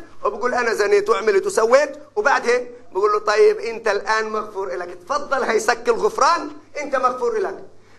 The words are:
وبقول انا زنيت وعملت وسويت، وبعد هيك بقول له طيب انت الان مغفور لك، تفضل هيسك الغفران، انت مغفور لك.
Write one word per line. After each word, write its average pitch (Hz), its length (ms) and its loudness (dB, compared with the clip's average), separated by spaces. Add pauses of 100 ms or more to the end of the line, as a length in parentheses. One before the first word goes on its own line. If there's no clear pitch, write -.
(240)
وبقول 226 300 -2
انا 226 200 0
زنيت 202 360 2
وعملت 196 360 2
وسويت، 240 520 2 (180)
وبعد 247 300 2
هيك 247 260 0 (200)
بقول 208 200 2
له 214 80 0
طيب 214 380 4
انت 226 300 -6
الان 214 420 0
مغفور 196 460 -6
لك، 180 220 -10 (100)
تفضل 269 360 -2
هيسك 240 460 0
الغفران، 254 640 2 (300)
انت 285 140 -6
مغفور 247 420 0
لك. 175 280 -6 (340)